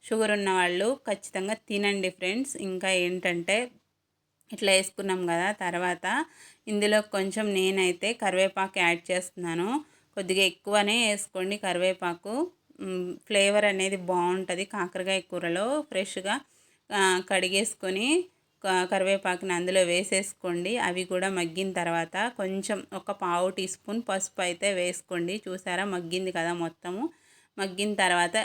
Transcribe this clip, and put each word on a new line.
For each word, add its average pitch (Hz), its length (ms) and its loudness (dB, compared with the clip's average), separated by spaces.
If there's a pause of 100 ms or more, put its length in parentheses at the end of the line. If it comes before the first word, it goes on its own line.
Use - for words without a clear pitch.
షుగర్ 220 280 2
ఉన్న 202 200 2
వాళ్ళు 185 380 2 (140)
ఖచ్చితంగా 202 600 -4
తినండి 202 460 0
ఫ్రెండ్స్. 196 520 -4
ఇంకా 190 360 -2
ఏంటంటే, 180 600 0 (920)
ఇట్లా 202 200 0
వేసుకున్నాం 190 540 2
కదా, 170 300 2
తర్వాత 180 500 -4 (640)
ఇందులో 214 340 2 (100)
కొంచెం 196 420 -2
నేనైతే 190 600 2
కరివేపాకు 190 680 0
యాడ్ 170 260 2
చేస్తున్నాను. 180 640 -2 (480)
కొద్దిగా 190 260 2
ఎక్కువనే 202 560 2
వేసుకోండి 202 580 -2
కరివేపాకు. 185 760 -2 (460)
మ్, 185 420 -6
ఫ్లేవర్ 202 440 4
అనేది 190 380 2
బాగుంటది 180 640 0
కాకరకాయ 185 560 -2
కూరలో. 175 440 -2 (160)
ఫ్రెష్‌గా, 196 540 -4 (540)
ఆ, 208 100 0 (280)
కడిగేసుకొని 190 800 0 (560)
క-, 185 220 2
కరివేపాకుని 190 680 0
అందులో 180 300 4
వేసేసుకోండి. 180 960 0
అవి 185 240 0
కూడా 185 260 -2
మగ్గిన 185 420 -2
తర్వాత 170 440 -2 (180)
కొంచెం 196 460 -4 (140)
ఒక 190 180 -8
పావు 180 380 0
టీ 190 180 -4
స్పూన్ 220 360 -6
పసుపు 190 380 -4
అయితే 180 320 0
వేసుకోండి. 180 680 -2
చూసారా, 185 440 -4
మగ్గింది 180 460 -4
కదా 170 220 -2
మొత్తము. 175 480 -6 (560)
మగ్గిన 196 380 -2
తర్వాత 180 500 4